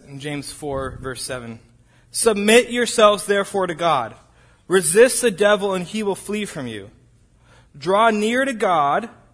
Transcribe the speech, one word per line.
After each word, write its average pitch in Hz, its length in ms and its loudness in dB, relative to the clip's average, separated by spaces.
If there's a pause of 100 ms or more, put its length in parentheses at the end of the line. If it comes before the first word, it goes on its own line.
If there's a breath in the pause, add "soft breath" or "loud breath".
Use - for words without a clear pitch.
in 139 140 -16
James 143 320 -8
four, 135 480 -8
verse 127 200 -10
seven. 120 380 -10 (540 soft breath)
"Submit 226 580 4
yourselves, 220 560 2
therefore, 196 400 0
to 175 80 -4
God. 147 400 -2 (540 soft breath)
Resist 190 520 4
the 233 120 2
devil, 202 420 2
and 185 100 -4
he 214 200 -6
will 196 100 -2
flee 208 300 -6
from 135 240 -10
you. 104 240 -12 (880 soft breath)
Draw 196 320 2
near 220 340 0
to 269 80 -2
God, 190 560 0 (260)